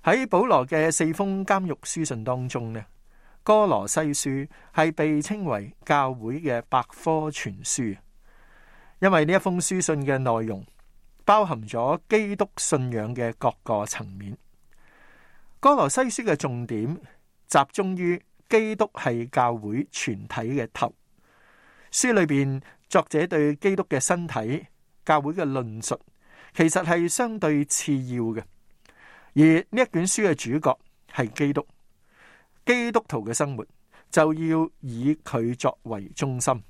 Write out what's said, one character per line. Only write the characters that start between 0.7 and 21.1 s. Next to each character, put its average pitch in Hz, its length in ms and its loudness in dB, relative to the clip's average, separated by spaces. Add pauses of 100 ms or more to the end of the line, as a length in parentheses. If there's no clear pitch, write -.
四 160 220 0
封 196 320 -2
監 196 200 0
獄 156 160 -4
書 - 240 -6
信 113 180 -8
當 127 240 -4
中 117 260 -6
呢， 110 120 -12 (580)
歌 214 240 6
羅 107 200 0
西 - 120 0
書 143 480 -2 (260)
係 160 200 2
被 156 280 0
稱 202 240 -6
為 110 280 -6 (120)
教 139 280 2
會 123 280 -8
嘅 123 280 -2
百 127 140 2
科 156 460 -2
全 101 320 -8
書， 110 360 -4 (1000)
因 190 120 4
為 156 140 4
呢 170 80 2
一 190 40 4
封 180 220 0
書 185 220 -2
信 147 240 0
嘅 135 120 2
內 117 280 0
容 98 200 -6 (600)
包 208 200 6
含 127 220 -6
咗 123 320 -2 (100)
基 208 260 2
督 196 220 -2
信 127 340 -2
仰 113 240 -4
嘅 117 220 -2
各 120 160 0 (100)
個 107 220 -2
層 - 220 -10
面。 98 300 -12 (1200)
歌 285 160 6
羅 156 140 4
西 254 120 0
書 247 220 -4
嘅 185 140 2
重 120 300 -6
點 117 300 -4 (500)
集 151 120 4 (120)
中 190 260 -2
於 175 240 -2 (280)
基 220 260 2
督 208 180 0
係 120 360 -4
教 120 260 2
會 107 340 -4
全 104 380 -6
體 - 80 -10
嘅 120 380 -4
頭。 - 200 -2 (1000)